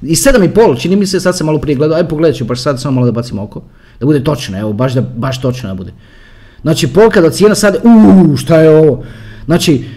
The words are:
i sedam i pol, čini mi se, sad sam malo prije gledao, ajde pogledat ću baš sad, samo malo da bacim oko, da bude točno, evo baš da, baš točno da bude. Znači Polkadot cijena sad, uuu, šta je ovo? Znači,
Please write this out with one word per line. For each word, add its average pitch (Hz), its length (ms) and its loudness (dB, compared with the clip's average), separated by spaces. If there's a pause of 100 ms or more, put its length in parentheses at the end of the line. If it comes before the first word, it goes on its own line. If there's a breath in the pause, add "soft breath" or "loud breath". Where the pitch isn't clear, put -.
i 156 140 -2
sedam 254 280 2
i 165 100 2
pol, 196 220 2
čini 165 200 -4
mi 202 120 0
se, 190 120 -2
sad 180 180 -2
sam 156 80 -6
malo 156 140 -2
prije 143 160 -2
gledao, 151 220 0
ajde 165 120 -2
pogledat 151 280 0
ću 120 80 -6
baš 123 160 -6
sad, 139 200 -4
samo 139 140 -4
malo 123 100 0
da 120 60 0
bacim 113 280 -6
oko, 104 220 -12 (380 soft breath)
da 120 60 -6
bude 143 180 -2
točno, 131 360 -6
evo 107 140 -6
baš 127 200 -4
da, 123 80 -2
baš 117 400 -8
točno 123 280 -6
da 95 60 -10
bude. 90 180 -14 (680 soft breath)
Znači 143 260 -2
Polkadot 175 460 2
cijena 202 220 2
sad, 196 280 0
uuu, 196 540 6
šta 165 200 0
je 160 120 6
ovo? 156 340 2 (420 loud breath)
Znači, 151 380 0 (140)